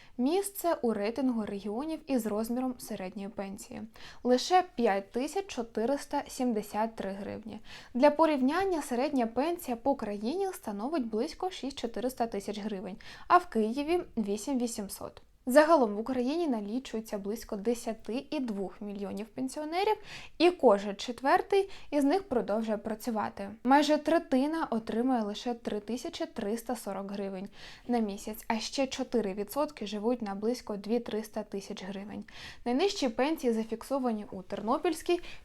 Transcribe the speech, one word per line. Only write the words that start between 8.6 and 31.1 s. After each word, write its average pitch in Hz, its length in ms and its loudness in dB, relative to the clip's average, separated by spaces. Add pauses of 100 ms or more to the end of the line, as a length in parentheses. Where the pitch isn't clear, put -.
середня 254 440 2
пенсія 269 500 -2
по 269 180 2
країні 226 580 -2
становить 233 540 -4
близько 262 440 -2
шість - 280 -8
чотириста 233 480 -2
тисяч 208 320 -6
гривень, 196 380 -6 (320)
а 339 80 10
в 349 100 6
Києві — 285 540 2 (160)
вісім 214 420 0
вісімсот. 226 640 -6 (260)
Загалом 277 460 8
в 202 40 -4
Україні 262 500 0
налічується 220 720 -4
близько 208 380 -6
десяти 226 760 -2
і 302 100 -2
двох 202 400 -4
мільйонів 202 460 -6
пенсіонерів, 302 720 -2 (420)
і 339 120 8
кожен 202 460 4
четвертий 370 720 2 (200)
із 285 140 4
них 330 180 4
продовжує 220 560 0
працювати. 220 720 -4 (160)
Майже 285 340 8
третина 311 720 2
отримує 226 520 0
лише 214 320 -4
три 214 260 -4
тисячі 320 460 -6
триста 226 500 -4
сорок 196 360 -8
гривень 196 360 -6 (400)
на 240 100 4
місяць, 214 500 -4
а 226 100 2
ще 269 280 -2
чотири 240 480 0
відсотки 233 520 -4
живуть 214 360 0
на 202 120 -4
близько 214 420 -2
дві-триста 220 640 -4